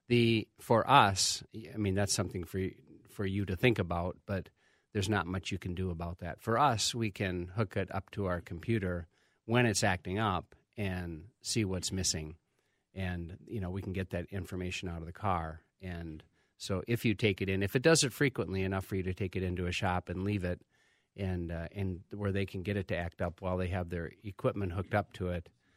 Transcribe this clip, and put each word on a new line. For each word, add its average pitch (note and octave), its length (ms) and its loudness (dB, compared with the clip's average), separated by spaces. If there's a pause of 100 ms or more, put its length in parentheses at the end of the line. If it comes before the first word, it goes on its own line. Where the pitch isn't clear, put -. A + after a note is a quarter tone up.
The, A#2 400 4 (120)
for - 300 4
us, G#2+ 540 6 (280)
I - 40 -12
mean, G2+ 180 2
that's G2+ 180 2
something F#2 300 -2
for, F#2+ 240 -4 (440)
for G#2 140 -6
you G2 200 0
to F#2 100 -2
think A#2+ 240 4
about, F2 380 -2 (100)
but F#2+ 220 -4 (440)
there's G2 160 0
not G2 200 2
much F#2 240 -4
you F#2 60 -2
can F2+ 180 -6
do F#2 140 -2
about E2+ 280 -6
that. E2+ 220 -8
For A2+ 180 2
us, B2+ 380 4
we A2 160 0
can F2+ 420 -2
hook G#2+ 220 -2
it G2 180 -2
up - 180 -6
to G2+ 140 -2
our F2 140 0
computer F2+ 680 -2 (380)
when A#2+ 220 6
it's A2 180 2
acting F#2+ 340 0
up G2 380 -2 (200)
and F2+ 500 -6 (160)
see A2 220 0
what's F#2 280 -4
missing. D#2+ 420 -2 (600)
And, F2+ 420 -6 (100)
you A2+ 140 -6
know, F2+ 100 -4
we F#2+ 120 -4
can F#2+ 100 -6
get F#2 180 -4
that F2 200 -4
information F#2 580 -6
out E2+ 120 -6
of D#2+ 60 -10
the E2+ 60 -10
car. E2 480 -2 (200)
And E2+ 420 -10 (360)
so F#2+ 300 -2
if A#2 160 0
you A2 100 4
take G2 260 2
it F#2+ 80 0
in, F#2+ 140 2
if G2+ 140 2
it B2+ 60 0
does E3 220 8
it B2 80 -2
frequently F#2+ 500 0
enough F#2+ 220 0
for G#2 120 -4
you F#2 80 0
to F#2 100 -2
take F#2+ 220 -4
it F#2 60 -2
into F2+ 240 -2
a F2 60 -2
shop F2+ 360 0
and F2+ 160 -4
leave G2+ 200 0
it, F2+ 160 -4 (560)
and, F2+ 360 -2
uh, E2 200 -6
and F#2+ 280 -4 (120)
where G2+ 200 0
they G2 140 0
can F#2+ 160 -8
get G2+ 140 -2
it F#2+ 120 -2
to E2 80 0
act F2 260 -4
up E2 180 -4
while F#2 160 0
they F2+ 120 0
have F2+ 220 -2
their E2+ 220 -4 (120)
equipment G2+ 480 -2
hooked F#2 220 -2
up G2+ 200 0
to F#2 140 -2
it, F2 200 -4 (280)